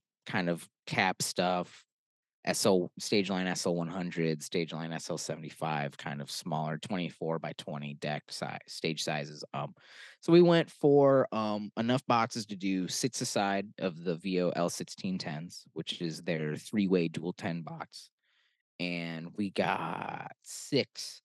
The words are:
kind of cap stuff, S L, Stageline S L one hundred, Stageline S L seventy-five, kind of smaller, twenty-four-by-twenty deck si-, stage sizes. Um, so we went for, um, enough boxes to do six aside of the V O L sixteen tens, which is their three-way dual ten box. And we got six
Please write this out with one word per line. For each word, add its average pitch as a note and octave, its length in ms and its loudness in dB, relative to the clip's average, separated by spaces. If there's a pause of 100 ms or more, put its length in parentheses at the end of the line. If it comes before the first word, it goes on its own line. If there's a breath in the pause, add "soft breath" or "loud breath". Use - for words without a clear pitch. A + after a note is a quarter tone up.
(260)
kind F2+ 240 0
of E2+ 200 -4 (180)
cap F#2+ 340 2
stuff, F2+ 640 -2 (600)
S - 200 0
L, F#2+ 340 4
Stageline F#2+ 480 0
S F2 200 -2
L F2 80 2
one E2+ 140 0
hundred, E2 540 -2
Stageline E2 500 -4
S D#2+ 160 -8
L E2 80 -2
seventy-five, D#2 800 -4
kind C#2+ 240 -6
of C#2+ 100 -10
smaller, D#2 480 -2
twenty-four-by-twenty D#2+ 1160 -4
deck D2 360 -4
si-, - 140 -6 (220)
stage - 360 -4
sizes. D2+ 400 -6 (100)
Um, - 220 -6 (460 loud breath)
so E3 120 4
we F3 100 12
went E3+ 280 6
for, C#3 640 8
um, G#2+ 420 0
enough A#2+ 300 2
boxes A#2 400 2
to G#2 100 -6
do F#2 300 0
six - 340 -2
aside G2+ 580 0
of E2+ 260 -4
the F2 100 0
V F2+ 280 0
O F2 80 4
L E2+ 180 0
sixteen - 500 -6
tens, E2 540 -8
which - 280 -6
is E2 220 -6
their D#2 340 -2
three-way F2+ 520 2
dual E2 240 -4
ten E2+ 300 -6
box. - 460 -12 (680)
And E2+ 580 -6
we G2+ 140 0
got - 920 -2
six - 800 -4